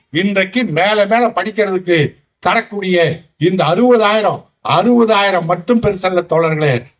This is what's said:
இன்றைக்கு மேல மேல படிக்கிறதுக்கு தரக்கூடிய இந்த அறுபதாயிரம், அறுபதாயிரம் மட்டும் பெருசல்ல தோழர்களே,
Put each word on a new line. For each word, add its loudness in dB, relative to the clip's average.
இன்றைக்கு -2
மேல 0
மேல 2
படிக்கிறதுக்கு -2
தரக்கூடிய -2
இந்த 0
அறுபதாயிரம், 2
அறுபதாயிரம் 2
மட்டும் 0
பெருசல்ல -2
தோழர்களே, 0